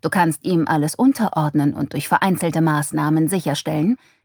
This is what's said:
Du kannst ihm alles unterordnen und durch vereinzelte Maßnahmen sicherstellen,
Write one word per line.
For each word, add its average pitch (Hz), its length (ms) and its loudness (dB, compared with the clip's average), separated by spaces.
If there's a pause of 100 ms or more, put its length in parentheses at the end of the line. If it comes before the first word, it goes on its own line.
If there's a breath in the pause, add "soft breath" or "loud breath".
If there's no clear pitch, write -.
Du 160 80 -2
kannst 165 340 0
ihm 165 240 0
alles 156 280 0
unterordnen 151 800 0
und - 180 -6
durch 143 140 -4
vereinzelte 170 540 0
Maßnahmen 151 640 0
sicherstellen, 156 680 -2 (300 soft breath)